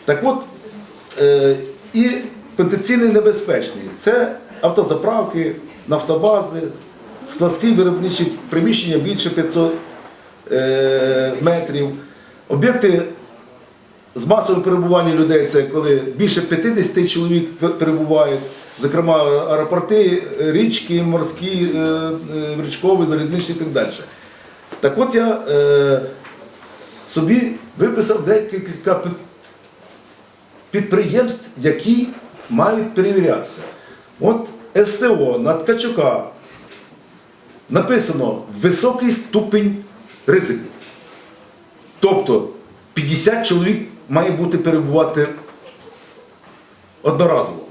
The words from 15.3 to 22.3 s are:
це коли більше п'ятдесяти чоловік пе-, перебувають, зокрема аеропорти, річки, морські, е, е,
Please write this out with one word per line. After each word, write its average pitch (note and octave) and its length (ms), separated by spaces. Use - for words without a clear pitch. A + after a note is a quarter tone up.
це C#3+ 160
коли C#3+ 320
більше C3+ 460
п'ятдесяти F3 680
чоловік E3+ 480
пе-, E3 120
перебувають, D3+ 720
зокрема D#3 440
аеропорти, E3+ 1000
річки, E3+ 640
морські, E3+ 720
е, D#3+ 40
е, D#3+ 340